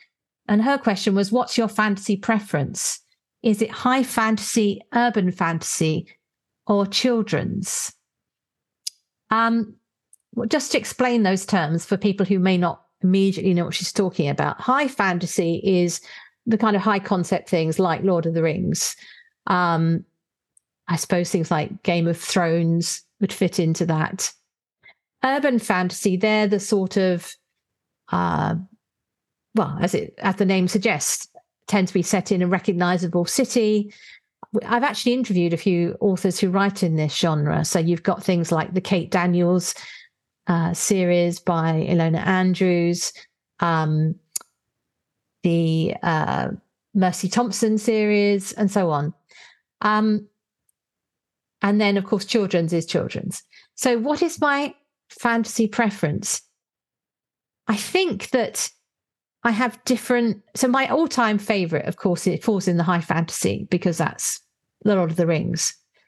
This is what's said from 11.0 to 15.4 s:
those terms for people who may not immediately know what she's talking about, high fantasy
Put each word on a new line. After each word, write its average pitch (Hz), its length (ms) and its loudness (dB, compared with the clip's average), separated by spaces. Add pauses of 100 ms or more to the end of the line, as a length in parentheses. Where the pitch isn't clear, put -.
those 190 220 0
terms 165 400 0
for 202 120 -2
people 202 280 0
who 190 140 2
may 185 180 4
not 175 260 -2 (180)
immediately 190 520 2
know 175 120 2
what - 80 -8
she's - 200 -6
talking 180 340 0
about, 147 320 -2
high 269 280 0
fantasy 180 760 -2